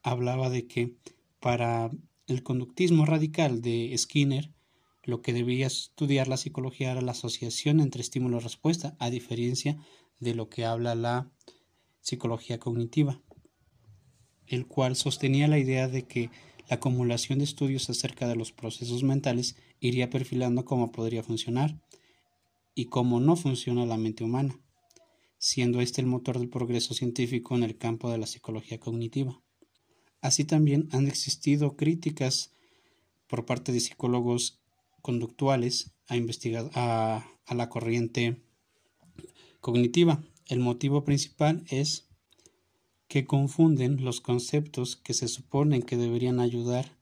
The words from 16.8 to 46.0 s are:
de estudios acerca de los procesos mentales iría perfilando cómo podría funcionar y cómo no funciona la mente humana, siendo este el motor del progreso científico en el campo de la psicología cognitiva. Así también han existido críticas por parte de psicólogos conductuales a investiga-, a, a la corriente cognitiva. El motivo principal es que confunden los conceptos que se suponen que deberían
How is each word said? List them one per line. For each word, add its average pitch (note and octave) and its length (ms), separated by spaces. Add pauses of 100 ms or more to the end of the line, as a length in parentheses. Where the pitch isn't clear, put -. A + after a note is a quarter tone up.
de C#3+ 80
estudios C3+ 460
acerca A#2+ 360
de A#2 80
los A2+ 160
procesos A#2+ 520
mentales C3+ 520 (240)
iría B2 300
perfilando B2 560
cómo A#2+ 260
podría A2+ 300
funcionar B2 580 (920)
y B2+ 120
cómo A#2+ 340
no D#3 160
funciona B2 500
la A2+ 120
mente A2 260
humana, C3 360 (800)
siendo B2 420
este B2 200
el B2 60
motor B2 320
del B2 100
progreso A#2+ 460
científico A#2+ 600
en A#2+ 60
el A2 160
campo A#2 320
de A#2 80
la G#2+ 80
psicología A2 540
cognitiva. A#2 600 (800)
Así D3 260
también D3+ 460
han C3+ 160
existido C#3+ 680
críticas D3+ 760 (760)
por A#2+ 180
parte B2 260
de A#2+ 80
psicólogos A#2+ 800 (440)
conductuales B2 880 (160)
a B2 100
investiga-, A#2 560
a, A2+ 560 (160)
a - 80
la A#2+ 160
corriente A#2 720 (1200)
cognitiva. D3+ 600 (240)
El B2+ 120
motivo C3+ 440
principal D3+ 680
es C#3+ 400 (1000)
que C3+ 180
confunden C#3 760
los B2 180
conceptos B2 720
que - 180
se A#2+ 140
suponen C#3 560
que B2 140
deberían A#2+ 420